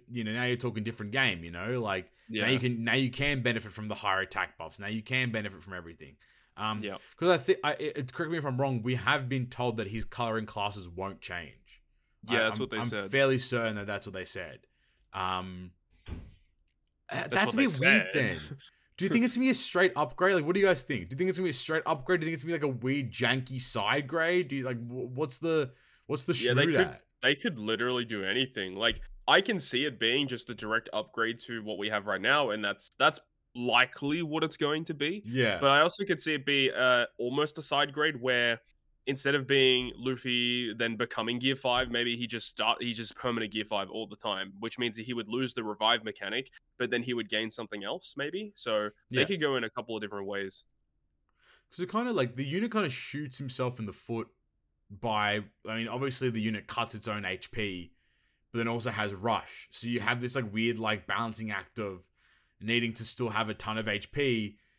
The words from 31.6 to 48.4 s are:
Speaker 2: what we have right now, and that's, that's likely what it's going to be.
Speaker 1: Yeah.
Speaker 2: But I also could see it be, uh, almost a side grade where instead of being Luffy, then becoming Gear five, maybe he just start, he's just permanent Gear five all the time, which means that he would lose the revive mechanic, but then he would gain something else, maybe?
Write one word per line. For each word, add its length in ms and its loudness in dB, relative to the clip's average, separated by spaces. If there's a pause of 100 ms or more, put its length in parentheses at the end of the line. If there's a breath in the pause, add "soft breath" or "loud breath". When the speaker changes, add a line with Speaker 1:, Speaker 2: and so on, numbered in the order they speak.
Speaker 2:
what 160 -6
we 100 -2
have 160 0
right 160 -2
now, 300 4
and 120 -2
that's, 360 -4
that's 200 6 (360)
likely 640 2
what 220 -2
it's 140 -2
going 280 0
to 80 -6
be. 300 -4
Speaker 1:
Yeah. 360 2
Speaker 2:
But 120 6
I 100 10
also 240 2
could 140 2
see 160 0
it 100 -6
be, 260 4
uh, 360 4 (100)
almost 400 0
a 60 -10
side 300 2
grade 280 0
where 400 4 (460)
instead 260 2
of 140 0
being 480 6
Luffy, 800 0
then 200 0
becoming 440 -2
Gear 160 2
five, 340 0
maybe 260 0
he 120 -4
just 200 -6
start, 360 0
he's 140 -2
just 180 -8
permanent 360 -2
Gear 140 -4
five 240 -4
all 160 -6
the 100 -14
time, 440 -4
which 180 -6
means 180 -2
that 120 -10
he 60 -6
would 140 -6
lose 280 -2
the 80 -4
revive 400 2
mechanic, 480 -6 (260 loud breath)
but 140 -2
then 100 2
he 140 -2
would 120 -2
gain 220 -2
something 340 -10
else, 320 -8
maybe? 400 -6